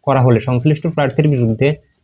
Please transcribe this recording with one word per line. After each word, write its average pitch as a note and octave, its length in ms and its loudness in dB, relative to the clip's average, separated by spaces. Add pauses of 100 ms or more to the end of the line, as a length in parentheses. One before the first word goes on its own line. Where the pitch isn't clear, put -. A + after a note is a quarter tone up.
করা C3+ 200 0
হলে A#2+ 180 4
সংশ্লিষ্ট C#3+ 480 -2
প্রার্থীর D3+ 400 -2
বিরুদ্ধে B2+ 480 0 (280)